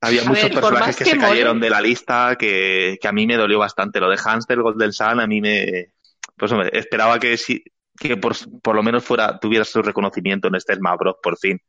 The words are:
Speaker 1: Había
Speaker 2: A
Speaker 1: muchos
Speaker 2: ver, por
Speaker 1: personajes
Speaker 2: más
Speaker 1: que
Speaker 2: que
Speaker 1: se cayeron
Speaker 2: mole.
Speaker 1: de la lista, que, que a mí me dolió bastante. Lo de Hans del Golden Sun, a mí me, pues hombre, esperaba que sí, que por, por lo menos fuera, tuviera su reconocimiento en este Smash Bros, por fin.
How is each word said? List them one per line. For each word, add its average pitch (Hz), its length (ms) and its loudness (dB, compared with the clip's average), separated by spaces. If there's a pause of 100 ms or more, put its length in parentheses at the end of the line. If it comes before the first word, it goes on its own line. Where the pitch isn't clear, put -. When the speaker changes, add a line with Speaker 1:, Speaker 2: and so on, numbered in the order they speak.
Speaker 1:
Había 117 220 2
Speaker 2:
A - 20 -2
Speaker 1:
muchos 131 200 2
Speaker 2:
ver, 208 100 0
por - 80 0
Speaker 1:
personajes 123 240 2
Speaker 2:
más 131 100 -2
Speaker 1:
que - 80 -4
Speaker 2:
que 359 60 4
Speaker 1:
se 302 80 2
cayeron 117 400 2
Speaker 2:
mole. 117 80 0
Speaker 1:
de 110 40 2
la 107 120 2
lista, 123 540 0
que, 95 640 0
que - 60 -4
a 104 60 -2
mí 107 140 2
me 117 100 0
dolió 104 220 2
bastante. 101 420 -2
Lo 92 80 2
de 98 160 2
Hans 113 220 -2
del 120 160 0
Golden 110 320 0
Sun, 117 260 0
a 113 60 0
mí 107 160 -2
me, 98 500 -2 (440)
pues 104 140 -4
hombre, 104 220 0
esperaba 113 480 0
que 120 160 2
sí, - 260 -4 (360)
que 123 180 -2
por, 107 180 -2 (280)
por 113 120 0
lo 107 80 4
menos 117 220 0
fuera, 110 340 0
tuviera 110 260 2
su 110 180 -2
reconocimiento 98 680 -2
en 95 60 -2
este 95 200 -2
Smash 90 240 -2
Bros, 92 240 0
por 85 140 -2
fin. 95 320 -4